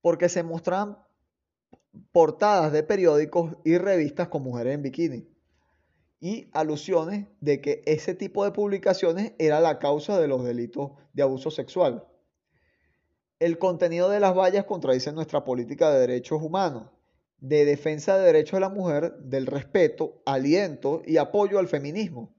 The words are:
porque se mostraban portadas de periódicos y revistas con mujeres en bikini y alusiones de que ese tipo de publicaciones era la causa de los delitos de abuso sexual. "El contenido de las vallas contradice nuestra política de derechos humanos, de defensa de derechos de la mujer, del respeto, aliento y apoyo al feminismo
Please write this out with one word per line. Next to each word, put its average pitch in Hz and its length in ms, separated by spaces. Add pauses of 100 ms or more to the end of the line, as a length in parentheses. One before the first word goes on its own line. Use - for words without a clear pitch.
porque 170 280
se 170 160
mostraban 180 540 (1120)
portadas 165 600
de 151 120
periódicos 165 800
y 165 120
revistas 175 520
con 139 160
mujeres 123 300
en 147 80
bikini 135 460 (920)
y 196 320
alusiones 160 760 (140)
de 147 200
que - 260
ese 156 280
tipo 196 300
de 202 80
publicaciones 196 880
era 156 220
la 160 200
causa 147 400
de 151 80
los 127 160
delitos 120 480 (200)
de 139 120
abuso 135 260
sexual. 139 560 (1300)
"El 165 180
contenido 180 500
de 202 120
las 190 140
vallas 190 300
contradice 143 480
nuestra 156 320
política 135 460
de 147 80
derechos 156 420
humanos, 160 480 (500)
de 147 260
defensa 147 520
de 190 100
derechos 156 320
de - 20
la 190 80
mujer, 170 500
del 135 280
respeto, 156 800
aliento 139 800
y 160 120
apoyo 196 420
al 180 80
feminismo 147 720